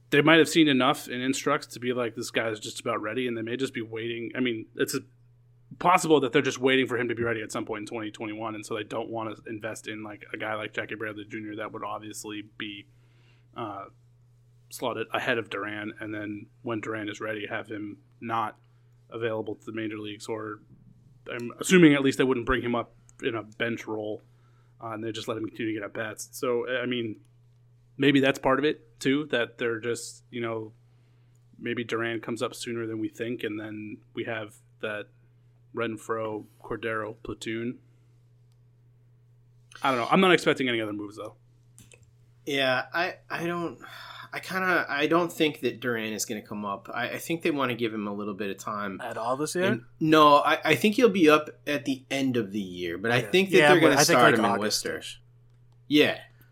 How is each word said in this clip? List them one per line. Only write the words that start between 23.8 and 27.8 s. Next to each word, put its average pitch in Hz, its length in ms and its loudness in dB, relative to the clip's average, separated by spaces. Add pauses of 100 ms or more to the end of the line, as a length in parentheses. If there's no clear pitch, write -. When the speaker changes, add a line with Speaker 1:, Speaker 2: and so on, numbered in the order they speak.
Speaker 1:
role, 107 360 -6 (600)
uh, 113 100 -10
and 107 100 -8
they 113 100 -6
just 107 160 -8
let 117 100 -2
him 110 80 -6
continue 110 280 -4
to 110 60 -6
get 101 40 -8
at-bats. 107 480 -8
So, 120 360 -2
I 123 180 -2
mean, 120 300 -4 (800)